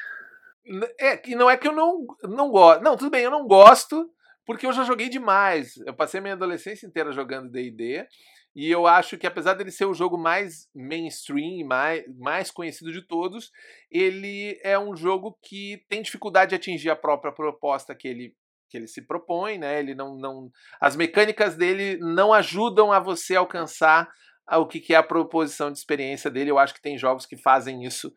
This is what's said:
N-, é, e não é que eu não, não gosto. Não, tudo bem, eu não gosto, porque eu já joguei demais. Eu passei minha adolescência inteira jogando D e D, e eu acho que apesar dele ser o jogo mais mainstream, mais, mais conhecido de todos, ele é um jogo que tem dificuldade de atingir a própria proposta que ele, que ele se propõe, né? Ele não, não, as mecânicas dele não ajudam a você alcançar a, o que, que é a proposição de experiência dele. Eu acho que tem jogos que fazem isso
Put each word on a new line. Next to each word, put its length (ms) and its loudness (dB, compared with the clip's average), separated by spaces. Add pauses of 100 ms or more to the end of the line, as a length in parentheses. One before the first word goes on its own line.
(680)
N-, 220 -8 (120)
é, 300 -2
e 60 -6
não 120 6
é 80 6
que 120 -4
eu 40 0
não, 320 0 (200)
não 260 -4
gosto. 320 10
Não, 140 4
tudo 160 -6
bem, 100 0
eu 80 -2
não 160 -4
gosto, 640 10 (340)
porque 220 -8
eu 60 0
já 100 -2
joguei 260 -2
demais. 680 0 (100)
Eu 80 -10
passei 260 -4
minha 140 -8
adolescência 540 -10
inteira 240 -6
jogando 360 -10
D 200 -10
e 20 -14
D, 360 -10 (520)
e 120 -4
eu 160 2
acho 320 4
que 80 -8
apesar 260 -2
dele 180 -8
ser 140 -4
o 80 -2
jogo 240 -2
mais 580 -4
mainstream, 920 -8
mais, 360 -2 (160)
mais 320 -6
conhecido 400 -14
de 160 -16
todos, 440 -8 (400)
ele 760 -4
é 140 0
um 180 -8
jogo 460 -4
que 480 -14
tem 100 -6
dificuldade 480 0
de 60 -4
atingir 340 -6
a 80 -2
própria 340 -4
proposta 640 -8
que 140 -14
ele, 240 -12 (380)
que 80 -16
ele 80 -14
se 160 -20
propõe, 560 -8
né? 200 -6
Ele 160 -8
não, 220 -14
não, 340 -14 (300)
as 160 2
mecânicas 580 0
dele 460 -2
não 320 2
ajudam 580 2
a 80 4
você 380 -4
alcançar 720 2 (380)
a, 100 -2
o 100 2
que, 140 -12
que 140 0
é 20 6
a 60 8
proposição 680 -4
de 60 -14
experiência 540 -6
dele. 200 -4
Eu 80 4
acho 140 4
que 80 -20
tem 160 -10
jogos 300 -2
que 100 -18
fazem 480 0
isso 320 -12